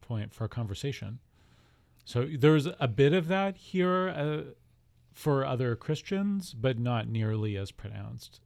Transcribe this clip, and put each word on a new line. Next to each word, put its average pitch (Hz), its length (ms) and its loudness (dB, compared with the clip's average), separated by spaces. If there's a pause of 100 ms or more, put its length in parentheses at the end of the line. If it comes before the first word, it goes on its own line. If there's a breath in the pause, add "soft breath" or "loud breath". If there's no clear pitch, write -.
point 107 320 -6
for - 120 -8
a 104 40 -6
conversation. 107 680 -6 (840 soft breath)
So 123 240 -2 (100)
there's 151 300 6 (120)
a 135 80 2
bit 139 260 6
of 175 160 2
that 196 280 0
here, 185 580 0
uh, 147 360 -4 (640)
for 139 320 0
other 123 300 0
Christians, 196 800 -2
but 120 240 0
not 120 300 0
nearly 110 500 0
as 98 140 -6
pronounced 104 760 -12